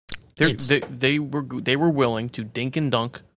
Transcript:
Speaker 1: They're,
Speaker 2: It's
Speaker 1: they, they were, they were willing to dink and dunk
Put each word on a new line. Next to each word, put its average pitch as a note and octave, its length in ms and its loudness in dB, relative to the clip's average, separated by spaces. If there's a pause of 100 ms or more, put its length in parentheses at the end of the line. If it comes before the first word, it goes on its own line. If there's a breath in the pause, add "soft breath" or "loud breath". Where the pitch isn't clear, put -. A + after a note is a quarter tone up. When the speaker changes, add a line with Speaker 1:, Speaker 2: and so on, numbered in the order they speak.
(360)
Speaker 1:
They're, D#3 140 4
Speaker 2:
It's A2+ 180 -2
Speaker 1:
they, C#3 140 4
they C3+ 360 0
were, D3 240 -2
they B2 340 -2
were D#3+ 140 4
willing A#2+ 400 2
to A#2 140 -8
dink A#2+ 340 -6
and D3 140 0
dunk A#2+ 300 0 (160)